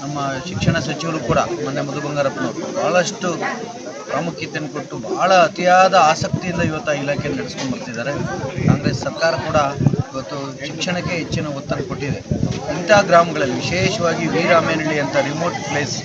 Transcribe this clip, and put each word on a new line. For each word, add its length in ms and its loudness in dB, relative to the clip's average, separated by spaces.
ನಮ್ಮ 160 -6
ಶಿಕ್ಷಣ 260 2
ಸಚಿವರು 320 -4
ಕೂಡ 100 6
ಮೊನ್ನೆ 240 -2
ಮಧು 180 -4
ಬಂಗಾರಪ್ಪನವರು 640 -2
ಬಹಳಷ್ಟು 500 0
ಪ್ರಾಮುಖ್ಯತೆಯನ್ನು 680 -4
ಕೊಟ್ಟು 200 -8
ಬಹಳ 220 2
ಅತಿಯಾದ 480 6
ಆಸಕ್ತಿಯಿಂದ 500 -2
ಇವತ್ತು 220 -2
ಆ 80 0
ಇಲಾಖೆ 340 -2
ನಡೆಸ್ಕೊಂಡು 400 -6
ಬರ್ತಿದ್ದಾರೆ. 380 -6
ಕಾಂಗ್ರೆಸ್ 380 2
ಸರ್ಕಾರ 260 2
ಕೂಡ 120 2
ಇವತ್ತು 260 -8
ಶಿಕ್ಷಣಕ್ಕೆ 560 -4
ಹೆಚ್ಚಿನ 260 -4
ಒತ್ತನ್ನು 320 -4
ಕೊಟ್ಟಿದೆ. 280 -4
ಇಂಥ 140 0
ಗ್ರಾಮಗಳಲ್ಲಿ 520 4
ವಿಶೇಷವಾಗಿ 720 0
ವೀರಾಮೇನಹಳ್ಳಿ 680 2
ಅಂತ 120 -2
ರಿಮೋಟ್ 280 -2
ಪ್ಲೇಸ್ 360 -2